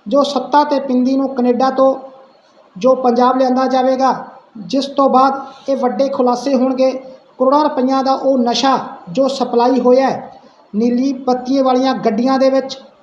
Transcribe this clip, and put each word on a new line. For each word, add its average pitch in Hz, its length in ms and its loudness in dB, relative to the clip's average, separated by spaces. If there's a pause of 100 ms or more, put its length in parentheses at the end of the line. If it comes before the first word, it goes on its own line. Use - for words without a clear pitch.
ਜੋ 269 180 2
ਸੱਤਾ 285 400 0
ਤੇ 294 160 -2
ਪਿੰਦੀ 262 380 0
ਨੂੰ 269 120 -2
ਕੈਨੇਡਾ 247 420 0
ਤੋਂ 269 240 2 (800)
ਜੋ 247 200 2
ਪੰਜਾਬ 247 420 2
ਲਿਆਂਦਾ 254 300 0
ਜਾਵੇਗਾ, 262 460 0 (440)
ਜਿਸ 254 300 -4
ਤੋਂ 277 220 2
ਬਾਅਦ 262 600 0
ਇਹ 269 80 0
ਵੱਡੇ 247 320 -2
ਖੁਲਾਸੇ 247 460 0
ਹੋਣਗੇ। 262 360 0 (480)
ਕਰੋੜਾਂ 269 240 4
ਰੁਪਈਆਂ 269 400 0
ਦਾ 262 100 0
ਉਹ 269 260 0
ਨਸ਼ਾ 240 380 0 (320)
ਜੋ 254 200 0
ਸਪਲਾਈ 247 500 0
ਹੋਇਆ 254 300 4
ਹੈ, - 300 -8 (340)
ਨੀਲੀ 240 400 0 (100)
ਬੱਤੀ 254 380 -2
ਵਾਲੀਆਂ 254 340 2
ਗੱਡੀਆਂ 226 440 0
ਦੇ 269 100 4
ਵਿੱਚ, 262 280 -2 (260)